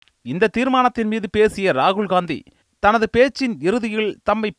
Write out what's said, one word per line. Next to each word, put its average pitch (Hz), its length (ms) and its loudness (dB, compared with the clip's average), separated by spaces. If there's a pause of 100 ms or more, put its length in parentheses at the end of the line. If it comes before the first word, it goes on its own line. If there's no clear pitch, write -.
(220)
இந்த 180 260 0
தீர்மானத்தின் 247 580 0
மீது 214 240 -4
பேசிய 202 420 0
ராகுல் 190 340 0
காந்தி, 175 360 -2 (360)
"தனது 214 320 2
பேச்சின் 240 500 0
இறுதியில் 214 640 -2
தம்மை 214 360 -2